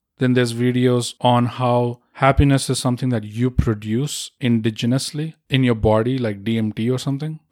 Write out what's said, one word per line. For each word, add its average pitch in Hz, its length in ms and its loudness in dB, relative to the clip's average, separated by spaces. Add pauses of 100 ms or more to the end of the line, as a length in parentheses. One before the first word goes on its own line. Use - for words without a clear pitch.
(160)
Then 127 160 2
there's 123 220 2
videos 123 680 0
on 123 260 4
how 123 540 -2 (140)
happiness 139 560 4
is 131 80 -2
something 127 320 -2
that 110 140 -2
you 113 260 -2
produce 113 800 -2 (100)
indigenously 120 920 -2 (160)
in 131 140 2
your 120 120 2
body, 110 420 2
like 104 260 -6
D 113 120 -2
M 107 160 -2
T 113 160 -4
or 127 100 -2
something, 143 420 -6 (120)